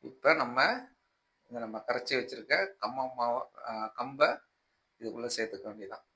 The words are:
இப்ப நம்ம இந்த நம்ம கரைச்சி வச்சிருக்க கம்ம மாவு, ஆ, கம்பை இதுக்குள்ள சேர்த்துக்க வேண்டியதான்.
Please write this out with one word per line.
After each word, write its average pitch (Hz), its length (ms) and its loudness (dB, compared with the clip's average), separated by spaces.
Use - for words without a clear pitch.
இப்ப - 300 4
நம்ம 123 260 2
இந்த 120 80 -6
நம்ம 110 180 -6
கரைச்சி 123 280 -2
வச்சிருக்க 123 400 0
கம்ம 131 360 -4
மாவு, 120 280 0
ஆ, 113 40 -6
கம்பை 139 420 2
இதுக்குள்ள 117 340 -6
சேர்த்துக்க 107 320 -4
வேண்டியதான். 104 360 -12